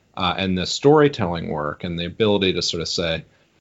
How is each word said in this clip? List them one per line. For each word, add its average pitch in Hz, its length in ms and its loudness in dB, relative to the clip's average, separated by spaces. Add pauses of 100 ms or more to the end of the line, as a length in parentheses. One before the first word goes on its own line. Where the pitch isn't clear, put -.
(160)
uh, 92 200 -2
and 95 220 0
the 87 80 -2
storytelling 139 840 2
work 76 360 -6
and 87 120 -4
the 87 100 -6
ability 95 480 0
to 85 80 -4
sort - 180 -4
of 80 80 -6
say, 82 360 -4 (360)